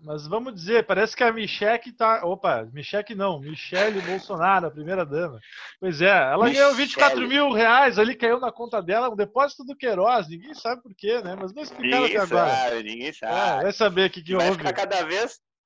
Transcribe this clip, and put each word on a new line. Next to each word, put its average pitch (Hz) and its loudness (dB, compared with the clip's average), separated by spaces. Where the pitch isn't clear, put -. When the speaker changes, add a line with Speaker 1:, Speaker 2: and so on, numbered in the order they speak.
Speaker 1:
Mas 151 -10
vamos 226 -6
dizer, 208 0
parece 202 0
que 247 0
a 233 4
Michele 226 -2
tá, 226 0
opa, 170 -2
Michele 202 -8
não, 190 -2
Michele 180 -2
Bolsonaro, 180 0
a 143 -10
primeira 160 -4
dama. 143 -6
Pois 175 -4
é, 175 4
ela 180 4
ganhou 277 6
Speaker 2:
Michele. 269 4
Speaker 1:
vinte 269 -2
e - -10
quatro 269 4
mil 277 2
reais 233 4
ali, 226 4
caiu 240 2
na 247 -4
conta 233 -6
dela, 214 0
um 220 -8
depósito 240 -2
do 277 -14
Queiroz, 214 0
ninguém 185 -16
sabe 247 -8
por 208 -20
quê, 226 -4
né? 185 -10
Mas 190 -10
não 285 -12
explicaram 262 -2
até 226 0
Speaker 2:
Ninguém 208 2
Speaker 1:
agora. 156 4
Speaker 2:
sabe, 120 -2
ninguém 113 -10
Speaker 1:
É, 156 -10
Speaker 2:
sabe. - -2
Speaker 1:
vai 196 -2
saber 190 2
o 175 -6
que 180 -14
que 170 -6
Speaker 2:
Vai 175 2
Speaker 1:
houve. 190 -2
Speaker 2:
ficar 180 -4
cada 190 -2
vez, 196 -4